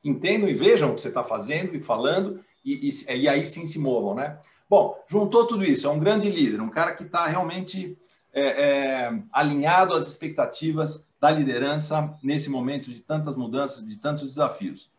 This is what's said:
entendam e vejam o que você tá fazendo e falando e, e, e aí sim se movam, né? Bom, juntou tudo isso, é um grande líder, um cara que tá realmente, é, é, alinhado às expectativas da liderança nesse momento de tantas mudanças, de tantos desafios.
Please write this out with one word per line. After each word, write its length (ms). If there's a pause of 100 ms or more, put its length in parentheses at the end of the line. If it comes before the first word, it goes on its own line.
entendam 440
e 60
vejam 380
o 40
que 60
você 80
tá 140
fazendo 520
e 60
falando 580 (240)
e, 240
e, 300
e 100
aí 180
sim 200
se 140
movam, 340
né? 240 (320)
Bom, 260 (120)
juntou 400
tudo 180
isso, 220
é 20
um 80
grande 320
líder, 320
um 80
cara 240
que 100
tá 220
realmente, 720 (340)
é, 120
é, 680 (200)
alinhado 600
às 120
expectativas 1000 (140)
da 120
liderança 920
nesse 300
momento 400
de 80
tantas 360
mudanças, 500
de 120
tantos 300
desafios. 720